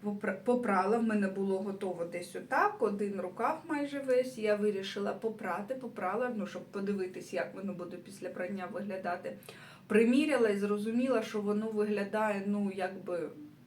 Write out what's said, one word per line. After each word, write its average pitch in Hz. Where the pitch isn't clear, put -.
Попра-, 202
попрала, 208
в 226
мене 208
було 190
готово 196
десь 175
отак, 339
один 202
рукав 233
майже 285
весь, 254
я 214
вирішила 202
попрати, 208
попрала, 240
ну, 196
щоб -
подивитись, 196
як 170
воно 190
буде 175
після -
прання 185
виглядати. 185
Приміряла 240
і 202
зрозуміла, 220
що 214
воно 208
виглядає, 208
ну, 202
якби 180